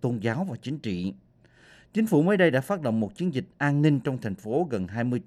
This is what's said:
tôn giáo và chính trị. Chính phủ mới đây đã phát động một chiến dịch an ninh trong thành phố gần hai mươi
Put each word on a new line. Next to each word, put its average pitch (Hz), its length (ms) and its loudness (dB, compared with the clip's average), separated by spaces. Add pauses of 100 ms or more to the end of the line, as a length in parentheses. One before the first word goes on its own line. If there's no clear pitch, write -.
tôn 120 180 -2
giáo 117 320 -2
và 117 120 -8
chính 147 160 -6
trị. 92 360 -4 (800)
Chính 220 140 0
phủ 151 160 4
mới 196 140 4
đây 180 140 6
đã 131 100 2
phát 190 200 -4
động 113 200 0
một 104 140 -2
chiến 175 200 -2
dịch 123 100 -2 (140)
an 143 240 2
ninh 147 180 4
trong 131 180 -2
thành 101 160 -6
phố 139 360 -2
gần 95 180 -2
hai 117 160 -4
mươi 123 220 0